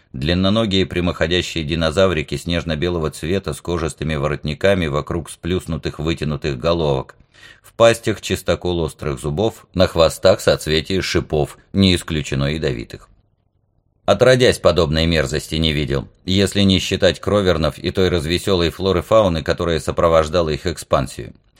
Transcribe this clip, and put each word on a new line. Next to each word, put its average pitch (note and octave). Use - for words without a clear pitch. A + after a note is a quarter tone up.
Длинноногие F#2
прямоходящие E2
динозаврики D#2+
снежно-белого E2
цвета E2
с -
кожистыми D#2+
воротниками D2+
вокруг D2
сплюснутых E2
вытянутых D2+
головок. D#2
В -
пастях A2+
чистокол F2+
острых D2+
зубов, E2
на F2+
хвостах E2+
соцветия D#2
шипов, -
не F#2+
исключено C#2+
ядовитых. C#2+
Отродясь, A#2+
подобной D#2+
мерзости D2+
не D#2+
видел, C#2
если F#2+
не F#2+
считать F2+
кровернов F2
и F2+
той F2+
развеселой E2+
флоры-фауны, F2+
которая E2+
сопровождала E2
их D2
экспансию. -